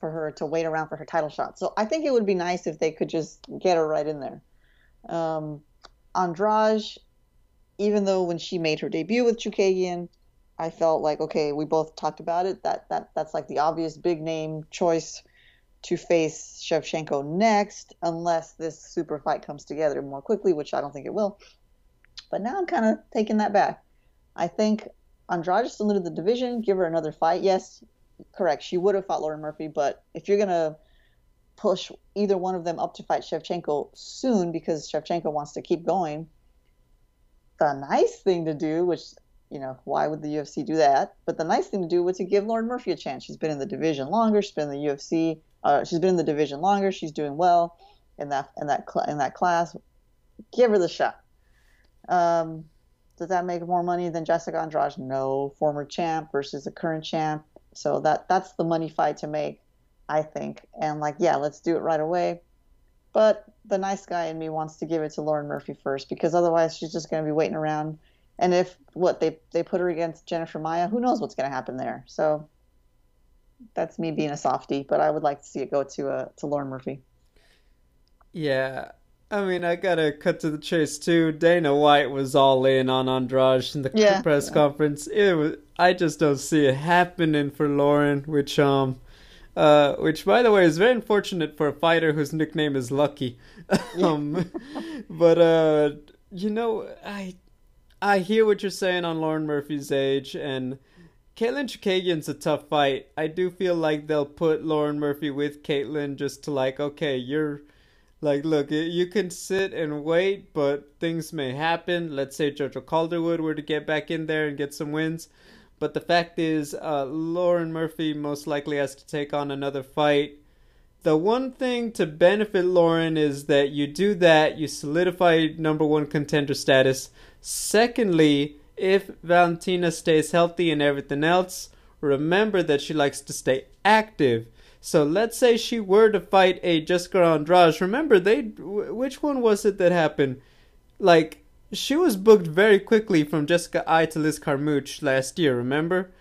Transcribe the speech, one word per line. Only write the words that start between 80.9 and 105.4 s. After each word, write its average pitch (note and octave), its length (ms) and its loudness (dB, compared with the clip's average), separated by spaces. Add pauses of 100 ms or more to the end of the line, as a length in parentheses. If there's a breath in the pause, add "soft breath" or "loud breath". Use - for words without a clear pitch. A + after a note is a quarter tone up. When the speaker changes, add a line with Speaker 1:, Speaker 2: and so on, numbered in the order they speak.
Speaker 2:
too. E3 340 2
Dana E3 420 4
White D3 360 6
was C3+ 240 -4
all C3+ 320 6
in C3 240 4
on C3 180 0
Andrade C3 560 2 (100)
in D3 80 -4
the C3 120 -4
Speaker 1:
Yeah. G3+ 280 4
Speaker 2:
press C#3+ 260 2
Speaker 1:
Yeah. - 60 -10
Speaker 2:
conference. D3 520 2
It G3+ 280 4
was, D#3+ 220 0 (220)
I F3+ 140 6
just F3 260 0
don't C#3+ 180 4
see D3 300 2
it C3 80 4
happening D#3+ 760 2
for D3 180 -2
Lauren, C#3+ 560 2
which, D3 340 0
um, C3+ 420 2 (560 soft breath)
uh, D3 400 6
which, D#3 280 -2
by G#3+ 180 4
the A#3 80 6
way, G3+ 140 6
is D#3+ 140 4
very A3+ 140 4
unfortunate G3 640 -2
for D3+ 120 0
a C#3+ 40 -2
fighter E3 400 2
whose D3 200 -4
nickname D3+ 440 -2
is B2+ 140 -4
Lucky. C#3 480 -2 (300 loud breath)
<laughs> F#3+ 100 2 (180)
Speaker 1:
Yeah. F3+ 120 2
Speaker 2:
Um, D3+ 420 -2 (580 loud breath)
but, E3 300 4
uh, D#3+ 520 6 (400)
you G3+ 200 -6
know, A3 380 -4 (160)
I, G3 320 -12 (640)
I G3+ 160 4
hear G#3+ 260 2
what G#3 180 2
you're G3+ 80 -4
saying F3+ 340 -2
on E3 160 -4
Lauren D#3 260 -2
Murphy's D3 440 -4
age, C3+ 440 0
and C3+ 440 -6 (560 soft breath)
Katlyn B3+ 320 -4
Chookagian's F3+ 640 -2
a D3 60 -6
tough - 340 -4
fight. C#3 380 0 (100)
I D#3 100 -2
do F3+ 240 -2
feel F3+ 240 -2
like D3+ 320 -2
they'll D3+ 200 0
put D#3 380 0
Lauren D3+ 360 0
Murphy D3 300 -2
with D3 320 -6